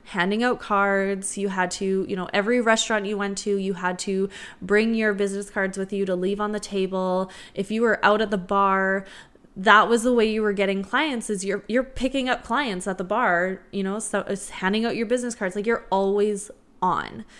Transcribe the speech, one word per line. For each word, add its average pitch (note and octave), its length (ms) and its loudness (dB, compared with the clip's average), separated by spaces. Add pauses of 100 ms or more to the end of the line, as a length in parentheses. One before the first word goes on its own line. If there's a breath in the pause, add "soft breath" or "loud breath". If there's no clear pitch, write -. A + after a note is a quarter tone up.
handing G#3 400 0
out B3 160 0
cards. G3 760 0
You G3+ 120 -2
had F#3 240 0
to, F#3+ 360 0
you G3 60 -4
know, F#3 180 -4
every A3 280 2
restaurant A3 460 2
you G#3 120 -4
went G3+ 200 -2
to, G3+ 180 0
you G3 180 -2
had F3+ 260 -2
to G3 280 0 (340 loud breath)
bring G#3 320 2
your A3 180 2
business G3 380 -2
cards F#3+ 260 -2
with F#3+ 160 -6
you G3 140 0
to F#3 80 0
leave F#3 260 -2
on G#3 120 -2
the G#3+ 80 -4
table. F#3+ 720 -2 (240 loud breath)
If G3 160 -4
you A3 120 0
were A3+ 220 2
out G#3 180 6
at G#3 80 -2
the G#3 80 0
bar, F#3+ 640 2 (540 loud breath)
that G3+ 300 8
was A#3 140 2
the B3 100 2
way A#3 140 4
you G#3+ 160 0
were G#3 100 2
getting G3 300 0
clients, B3+ 480 -2
is G3 120 -2
you're, G3 240 -4
you're A#3+ 160 0
picking C4 460 -2
up B3 160 -2
clients A3+ 420 -2
at F#3+ 120 -4
the F#3+ 60 -4
bar, F#3+ 580 0 (100)
you G3 100 -4
know, G3 160 -4
so G#3 300 -2
it's G3 220 -6
handing G#3 340 0
out A#3 120 -2
your A3+ 100 -2
business A#3+ 280 -2
cards. - 220 -6
Like, G3+ 100 -4
you're A3+ 240 0
always G3 600 0 (320)
on. F3 420 -2 (160 loud breath)